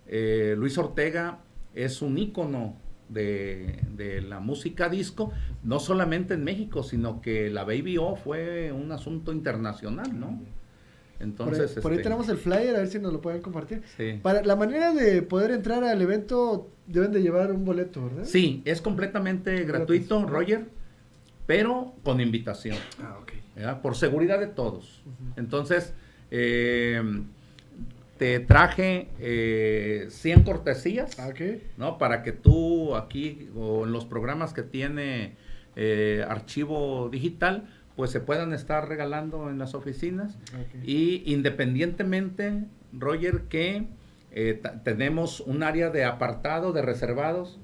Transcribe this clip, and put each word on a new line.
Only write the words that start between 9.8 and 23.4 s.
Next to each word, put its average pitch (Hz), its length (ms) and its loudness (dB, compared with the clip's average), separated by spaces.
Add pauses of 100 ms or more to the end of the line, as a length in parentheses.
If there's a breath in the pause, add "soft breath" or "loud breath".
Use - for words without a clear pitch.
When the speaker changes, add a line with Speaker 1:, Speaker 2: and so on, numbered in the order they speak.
Speaker 1:
¿no? 147 80 -6
Speaker 2:
Ah, 233 160 -8
ya. - 840 -14
Speaker 1:
Entonces, 139 460 -2
Speaker 2:
Por - 60 -10
ahí, - 40 -2
por 160 120 0
ahí 175 40 2
Speaker 1:
este, - 60 -2
Speaker 2:
tenemos 226 260 0
el 196 80 0
flyer, 220 380 2
a 208 40 2
ver 190 80 0
si 202 120 -6
nos 190 120 -4
lo 151 100 -4
pueden 170 200 -4
compartir. 180 400 -8 (160)
Speaker 1:
Sí. 110 240 -4
Speaker 2:
Para 196 220 4
la 202 120 4
manera 285 380 4
de 208 300 6
poder 185 280 2
entrar 233 320 0
al 226 180 2
evento, 214 680 2 (160)
deben 180 260 2
de 208 120 4
llevar 180 280 4
un 190 140 0
boleto, 180 400 0
¿verdad? 135 200 -6
Speaker 1:
Sí, 147 400 4
es 165 160 0
completamente 190 720 -2
Speaker 2:
Gratis. 180 160 0
Speaker 1:
gratuito, 170 600 2
Roger, 185 380 2 (800 soft breath)
pero 240 560 2
con 127 180 4
invitación. 113 560 -2 (240)
Speaker 2:
Ah, 107 200 -12
ok. - 100 -18 (240)